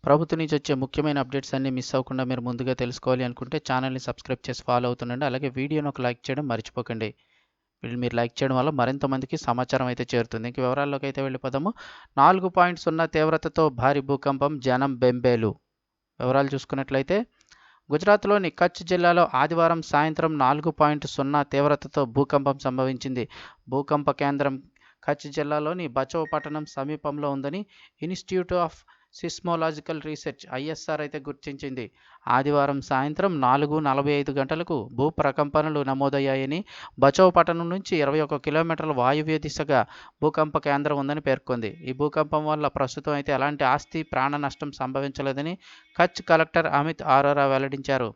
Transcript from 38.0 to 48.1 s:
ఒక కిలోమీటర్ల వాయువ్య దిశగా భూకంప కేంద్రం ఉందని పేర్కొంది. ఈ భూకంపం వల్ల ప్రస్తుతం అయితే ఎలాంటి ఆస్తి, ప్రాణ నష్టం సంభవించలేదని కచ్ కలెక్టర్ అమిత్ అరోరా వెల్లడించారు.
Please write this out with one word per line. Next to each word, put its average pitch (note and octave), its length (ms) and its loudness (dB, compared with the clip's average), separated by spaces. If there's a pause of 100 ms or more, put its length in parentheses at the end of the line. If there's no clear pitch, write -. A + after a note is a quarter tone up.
ఒక D3 160 0
కిలోమీటర్ల D#3+ 600 0
వాయువ్య D3+ 400 2
దిశగా D3 420 0 (400)
భూకంప D#3 380 0
కేంద్రం D3 400 0
ఉందని C#3+ 300 -4
పేర్కొంది. B2 440 -2 (140)
ఈ B2+ 80 -6
భూకంపం D3+ 500 -2
వల్ల D3+ 240 -2
ప్రస్తుతం C#3+ 440 -4
అయితే C#3+ 200 -2
ఎలాంటి C#3 320 0
ఆస్తి, C#3+ 380 0
ప్రాణ C#3 340 -2
నష్టం C#3+ 360 -6
సంభవించలేదని C#3 840 -4 (400)
కచ్ - 260 2
కలెక్టర్ E3 500 4
అమిత్ D#3 360 0
అరోరా C#3 380 4
వెల్లడించారు. C3+ 680 0